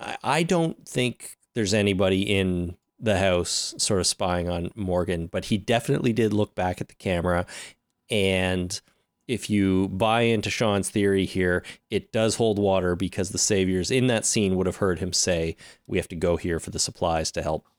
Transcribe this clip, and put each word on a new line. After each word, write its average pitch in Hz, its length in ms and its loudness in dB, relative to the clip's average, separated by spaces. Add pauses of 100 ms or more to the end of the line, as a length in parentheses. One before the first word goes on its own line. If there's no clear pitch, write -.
I, - 220 -8
I 143 200 0
don't 170 460 0
think - 480 -4 (180)
there's 104 200 0
anybody 98 480 4
in 92 540 0 (220)
the 104 200 0
house 90 600 0
sort 98 220 0
of 87 60 2
spying 90 420 -2
on 87 260 -4
Morgan, 90 520 -2
but - 200 -6
he 110 120 0
definitely 120 540 0
did 110 200 2
look 104 220 0
back 90 260 -2
at - 80 -8
the - 60 -20
camera. 87 520 0 (640)
And 92 720 0 (480)
if 113 220 -4
you 98 380 2
buy 110 340 2
into 113 280 2
Sean's 101 380 0
theory 98 380 2
here, 90 380 0 (260)
it 101 220 -4
does 110 240 0
hold 110 220 2
water 95 360 2
because 92 360 -4
the 87 80 -6
Saviors 92 520 0
in 127 160 2
that 113 180 0
scene 98 320 2
would 92 100 0
have 90 100 -2
heard 90 240 0
him 90 120 -4
say, 82 440 0 (300)
"We 95 120 -2
have 85 100 -4
to 87 80 -12
go 85 200 2
here 82 240 -2
for - 100 -12
the - 80 -8
supplies 82 540 -2
to 82 100 -4
help 78 240 -4 (120)